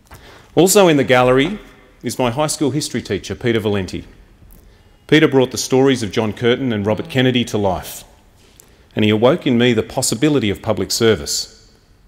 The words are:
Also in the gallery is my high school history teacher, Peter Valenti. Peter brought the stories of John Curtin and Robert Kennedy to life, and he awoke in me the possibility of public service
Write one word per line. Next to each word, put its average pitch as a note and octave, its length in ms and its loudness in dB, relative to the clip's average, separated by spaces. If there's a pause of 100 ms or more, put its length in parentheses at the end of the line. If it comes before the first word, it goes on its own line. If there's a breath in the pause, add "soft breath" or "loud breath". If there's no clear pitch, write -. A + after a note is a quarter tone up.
(540 loud breath)
Also F#3 340 6
in D#3 100 4
the C3+ 60 2
gallery B2+ 540 2 (460)
is A#2 160 -6
my B2+ 100 0
high D3 180 -2
school D3+ 220 -2
history C3 320 -6
teacher, G2 320 -8
Peter A2+ 260 -2
Valenti. G2 460 -4 (1000 soft breath)
Peter D3+ 200 4
brought B2+ 220 2
the G#2+ 80 -10
stories C3 460 0
of F#2+ 80 -6
John A2 220 -2
Curtin B2 380 -2
and G#2 140 -4
Robert G2+ 240 -4
Kennedy B2+ 360 0
to A2 120 -6
life, F#2 460 -4 (920 soft breath)
and A2 100 2
he G#2+ 60 4
awoke B2 340 2
in B2 140 2
me B2 140 4
the G#2+ 100 0
possibility B2+ 680 -2
of F#2 140 -6
public G2 260 -4
service - 840 -2 (360)